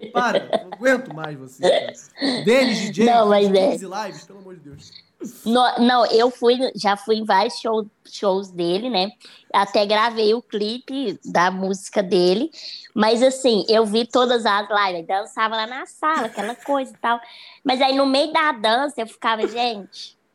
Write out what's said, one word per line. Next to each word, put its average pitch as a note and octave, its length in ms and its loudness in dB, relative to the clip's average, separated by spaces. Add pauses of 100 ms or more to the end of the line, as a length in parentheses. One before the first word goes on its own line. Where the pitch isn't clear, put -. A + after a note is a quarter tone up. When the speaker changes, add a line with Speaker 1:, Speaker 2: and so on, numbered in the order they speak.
(120)
Speaker 1:
Para, A#3+ 280 0 (240)
não F3+ 80 -20
aguento B3 420 -2
mais D3+ 240 -10
você, C3 240 -20
cara." - 800 -2
Denis A#3 360 2 (100)
D - 20 -8
J, G3 120 2
Speaker 2:
Não, A#3 240 6
mas G3+ 240 4
é. F#3+ 200 4
Speaker 1:
quinze F#3+ 140 -8
lives, F#3 380 -10
pelo G3 160 -20
amor F#3 160 -20
de D#3+ 60 -20
Deus. C#3+ 280 -20 (540)
Speaker 2:
No-, A#3+ 420 2
não, B3 200 4
eu A#3 260 4
fui, B3 240 2 (180)
já G3+ 220 0
fui A3 220 -2
em A3 60 -6
vários G#3 360 0
show-, A3 260 -2 (180)
shows G3 460 -2
dele, F3+ 400 -2
né? G3+ 220 -2 (420)
Até G3+ 320 2
gravei A3 480 2
o A#3+ 80 -2
clipe A3+ 840 -6
da F3+ 280 2
música F#3+ 500 -4
dele. F#3 480 2 (420)
Mas, A3+ 300 2
assim, C4 460 2
eu A3 180 4
vi A3+ 180 0
todas B3 400 2
as G#3 240 0
lives, F#3+ 380 -2
dançava G#3+ 480 -4
lá A3 140 -4
na C#4 180 -12
sala, D#4 400 -2
aquela G#3+ 300 -8
coisa C4+ 360 -4
e - 60 -20
tal. A#3 220 -2 (420)
Mas C4 180 0
aí, C4+ 140 2
no C#4 120 2
meio C#4+ 260 2
da D#4 180 2
dança, A#3+ 500 0
eu A3 60 -6
ficava, A3 400 -4
"Gente, A3 720 -6 (160)